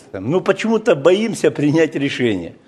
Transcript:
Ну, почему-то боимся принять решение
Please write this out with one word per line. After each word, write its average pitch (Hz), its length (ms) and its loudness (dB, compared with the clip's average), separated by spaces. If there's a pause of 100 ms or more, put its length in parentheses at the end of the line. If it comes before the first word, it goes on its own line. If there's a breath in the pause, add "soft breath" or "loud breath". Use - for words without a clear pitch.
(140)
Ну, 117 260 -2
почему-то 220 560 0
боимся 185 540 2
принять 147 460 0
решение 120 600 -2 (120)